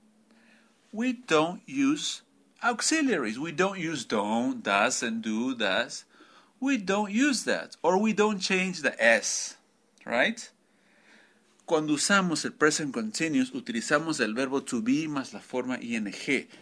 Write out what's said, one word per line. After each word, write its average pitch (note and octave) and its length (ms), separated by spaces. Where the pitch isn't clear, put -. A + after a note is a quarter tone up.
We A#3+ 200
don't E3+ 540
use C#3+ 560
auxiliaries. A#3 760
We E3 140
don't F#3+ 260
use D#3 280
don't, A#2 560
does, G#2+ 400
and A2+ 200
do, A2+ 320
does. A2 520
We C4 200
don't G3 340
use B3 320
that. F#2 380
Or F#3 160
we G#3+ 160
don't G#3 240
change F#3 420
the C3 180
S, - 600
right? D3+ 440
Cuando D#3 260
usamos F3 540
el A#2+ 60
present D3+ 420
continuous, B2+ 580
utilizamos C#3+ 680
el A2 120
verbo C3 300
to B2 180
be C#3 260
más C#3 280
la G2+ 60
forma B2+ 420
I A#2 140
N G#2+ 140
G. B2 380